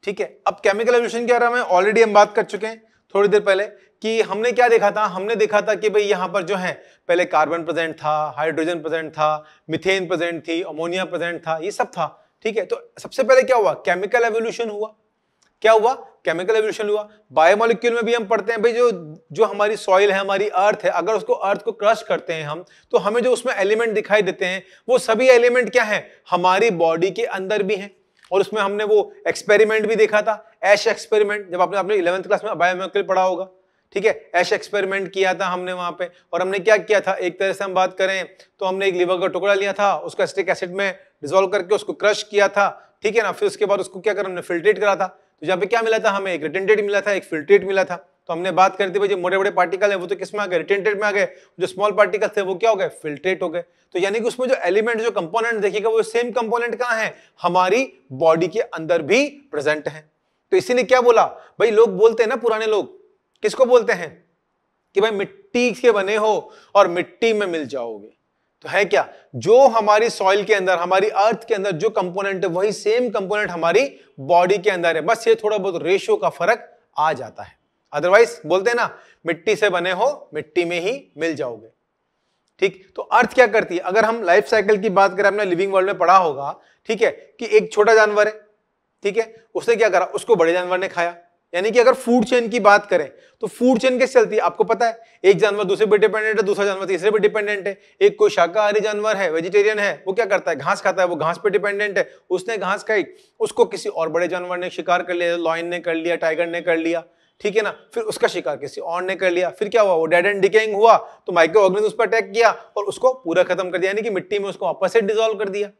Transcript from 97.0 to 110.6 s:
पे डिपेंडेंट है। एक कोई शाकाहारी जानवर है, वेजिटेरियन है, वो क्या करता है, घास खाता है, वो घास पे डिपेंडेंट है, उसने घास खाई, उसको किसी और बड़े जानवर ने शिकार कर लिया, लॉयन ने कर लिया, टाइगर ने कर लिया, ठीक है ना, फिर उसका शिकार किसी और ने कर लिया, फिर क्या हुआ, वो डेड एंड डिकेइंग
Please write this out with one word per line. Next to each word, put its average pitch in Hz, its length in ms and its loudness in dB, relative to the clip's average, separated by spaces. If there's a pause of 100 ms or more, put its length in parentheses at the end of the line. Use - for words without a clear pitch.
पे 214 80 0
डिपेंडेंट 208 480 -2
है। 196 140 -8 (200)
एक 202 180 4
कोई 208 120 4
शाकाहारी 202 500 2
जानवर 208 360 -2
है, 190 140 -2
वेजिटेरियन 202 480 0
है, 202 280 -4
वो 190 60 -4
क्या 220 140 0
करता 190 240 -2
है, 160 60 -2
घास 175 240 -4
खाता 185 220 0
है, 180 60 2
वो 175 80 -4
घास 160 220 -2
पे 202 120 -2
डिपेंडेंट 202 480 -2
है, - 160 -4 (160)
उसने 185 280 -4
घास 190 260 -4
खाई, 208 200 0 (360)
उसको 226 240 2
किसी 202 240 -6
और 165 200 -4
बड़े 170 200 -2
जानवर 180 300 -6
ने 175 120 -6
शिकार 175 320 -2
कर 175 120 -6
लिया, 175 220 -2
लॉयन 165 300 -4
ने 175 140 -6
कर 165 140 -4
लिया, 165 220 -2
टाइगर 165 300 -2
ने 170 140 -6
कर 170 160 0
लिया, 165 280 -4 (360)
ठीक 202 160 -2
है 220 60 2
ना, 202 80 -4 (240)
फिर 233 80 -6
उसका 214 260 -2
शिकार 160 280 -4
किसी 135 240 -12
और 170 220 -6
ने 185 140 -4
कर 185 140 0
लिया, 175 200 0
फिर 202 180 -6
क्या 220 140 2
हुआ, 196 100 4
वो 160 140 2
डेड 175 200 4
एंड 202 160 0
डिकेइंग 214 320 2